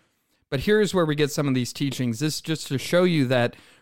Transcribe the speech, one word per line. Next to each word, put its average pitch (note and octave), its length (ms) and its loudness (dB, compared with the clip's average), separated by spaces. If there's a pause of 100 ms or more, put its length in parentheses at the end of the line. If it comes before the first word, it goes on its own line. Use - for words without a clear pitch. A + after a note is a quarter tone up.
(500)
But C3+ 120 -4
here's G#3 340 2
where F3 100 4
we D3+ 80 0
get C#3+ 180 0
some D3 160 -2
of C3+ 60 2
these B2 200 -2
teachings. B2+ 460 -4
This D3 180 -2
is - 40 -10
just - 260 -6
to C3+ 120 -2
show F3 240 2
you E3 240 2
that B2 280 0 (260)